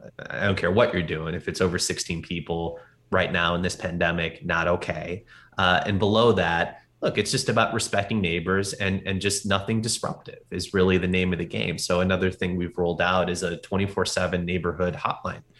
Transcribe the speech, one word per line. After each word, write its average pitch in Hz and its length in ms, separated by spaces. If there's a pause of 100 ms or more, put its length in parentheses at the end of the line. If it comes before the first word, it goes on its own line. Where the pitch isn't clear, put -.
uh, - 40 (220)
I 90 180
don't 98 100
care 87 140
what 110 220
you're 92 100 (140)
doing, 80 180
if 80 140
it's 90 120
over 90 160 (140)
sixteen 82 300 (120)
people 82 460 (320)
right 92 200 (100)
now 85 140
in 87 60
this 90 140
pandemic, 85 680
not 82 240
okay. 87 580 (380)
Uh, 90 220
and 98 140
below 110 320 (140)
that, 85 180 (400)
look, - 160
it's 104 180
just - 120
about 113 240
respecting 107 480
neighbors 92 520
and, 95 220 (100)
and 95 220
just - 180
nothing 101 360
disruptive - 580 (120)
is 90 220
really 92 240
the 90 100 (120)
name 92 140
of 85 100
the - 20 (120)
game. 90 200
So 90 220
another 92 320
thing 92 240
we've 87 280
rolled 85 180
out 90 280
is 87 140
a 85 140
twenty-four 95 480
seven 87 400
neighborhood 87 500
hotline. - 480 (160)